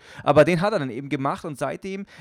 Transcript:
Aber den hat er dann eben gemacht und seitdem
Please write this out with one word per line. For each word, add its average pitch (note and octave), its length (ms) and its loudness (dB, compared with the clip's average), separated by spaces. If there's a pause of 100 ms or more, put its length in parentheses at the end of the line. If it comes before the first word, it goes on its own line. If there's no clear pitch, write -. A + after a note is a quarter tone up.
(220)
Aber D3 240 6
den E3 160 2
hat G#3 120 0
er G3 60 0
dann C3 120 -4
eben C#3 180 -10
gemacht C#3+ 340 -4
und D3+ 140 -10
seitdem F#3+ 480 -8 (160)